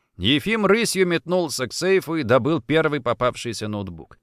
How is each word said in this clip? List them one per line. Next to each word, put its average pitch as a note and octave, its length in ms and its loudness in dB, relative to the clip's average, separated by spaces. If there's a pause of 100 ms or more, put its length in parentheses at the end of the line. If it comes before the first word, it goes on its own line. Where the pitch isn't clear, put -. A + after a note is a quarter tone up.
(180)
Ефим D3+ 480 0
рысью F#3+ 400 2
метнулся E3 600 -2
к - 60 -12
сейфу F3+ 440 0
и D#3 60 -2
добыл B2+ 380 2
первый D3+ 400 0
попавшийся A#2+ 680 -2
ноутбук. G2 560 -8